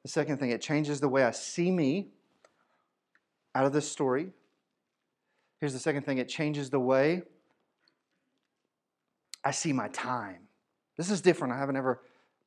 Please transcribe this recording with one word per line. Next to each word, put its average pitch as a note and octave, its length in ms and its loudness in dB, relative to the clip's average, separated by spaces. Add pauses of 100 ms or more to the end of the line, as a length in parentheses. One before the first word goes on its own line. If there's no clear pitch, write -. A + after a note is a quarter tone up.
The G#2+ 60 -14
second D3 300 0
thing, B2+ 120 0
it A2+ 100 -2
changes D3 400 -2
the C#3+ 80 2
way C3+ 160 4
I A#2 80 4
see - 380 -2
me F3 380 0 (1500)
out C3+ 100 2
of C#3 80 2
this D3 180 0
story. D3 420 0 (1300)
Here's C#3+ 140 -2
the B2+ 60 -6
second C#3+ 260 -2
thing, C3+ 140 0
it B2 100 -2
changes D3 420 -4
the C#3 80 0
way C3+ 440 4 (2250)
I C#3 80 -2
see D3 220 -2
my A2+ 160 -2
time. G#2 580 -8 (500)
This F3 140 -4
is F#3 100 0
different. D#3+ 340 4
I C3 40 -4
haven't C#3 180 -2
ever C3 260 0 (440)